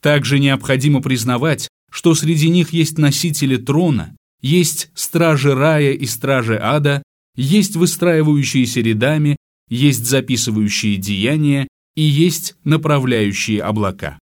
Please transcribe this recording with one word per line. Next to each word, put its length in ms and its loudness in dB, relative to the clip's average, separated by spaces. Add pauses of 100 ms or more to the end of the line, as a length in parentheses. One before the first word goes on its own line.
Также 380 2
необходимо 640 2
признавать, 680 -2 (220)
что 240 2
среди 340 0
них 240 2
есть 240 0
носители 600 0
трона, 580 -2 (260)
есть 540 0
стражи 580 0
рая 400 2
и 140 -6
стражи 520 -2
ада, 440 0 (320)
есть 400 0
выстраивающиеся 1040 2
рядами, 560 0 (320)
есть 360 0
записывающие 920 -2
деяния 720 -2 (280)
и 60 -2
есть 600 0
направляющие 1000 0
облака. 560 -4 (120)